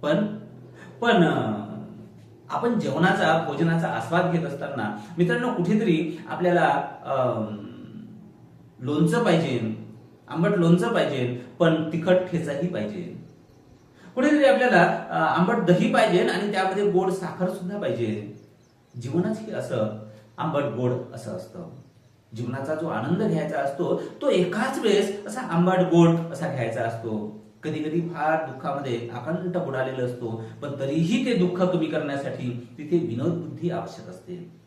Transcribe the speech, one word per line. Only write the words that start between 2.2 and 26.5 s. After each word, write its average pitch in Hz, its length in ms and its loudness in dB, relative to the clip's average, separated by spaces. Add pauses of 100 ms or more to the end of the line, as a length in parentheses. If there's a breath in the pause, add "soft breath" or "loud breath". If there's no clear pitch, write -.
आपण 240 280 0
जेवणाचा, 165 680 2
भोजनाचा 165 400 2
आस्वाद 165 440 0
घेत 165 140 0
असताना 113 520 -6 (200 loud breath)
मित्रांनो 175 360 2
कुठेतरी 175 760 2
आपल्याला, 175 400 2 (360)
अं, 120 520 0 (1200)
लोणचं 165 460 2
पाहिजे, 123 520 2 (520)
आंबट 165 220 2
लोणचं 180 440 4
पाहिजे, 123 520 0 (120)
पण 160 340 4
तिखट 180 240 4 (160)
ठेचाही 156 360 -2
पाहिजे. - 540 -6 (920 loud breath)
कुठेतरी 294 300 4
आपल्याला, 233 380 6 (280)
अं, 160 100 0
आंबट 160 340 2
दही 175 380 4
पाहिजे - 360 4
आणि 208 240 -2
त्यामध्ये 190 380 0
गोड 185 200 2
साखर 180 400 -4
सुद्धा 190 280 -8
पाहिजे. 117 580 -4 (680)
जीवनच 180 360 -2
हे - 140 -12
असं 113 520 -4 (340 loud breath)
आंबट 143 240 -2
गोड 123 300 -2 (220)
असं - 160 -12
असतं. 90 380 -12 (680)
जीवनाचा 131 400 -6
जो 165 140 -4
आनंद 147 340 0
घ्यायचा - 360 0
असतो - 440 -2 (200 loud breath)
तो 285 80 4
एकाच 196 480 0
वेळेस - 480 2
असा - 140 -8
आंबट 180 380 2
गोड 170 540 6
असा 143 160 -6
घ्यायचा 117 340 -2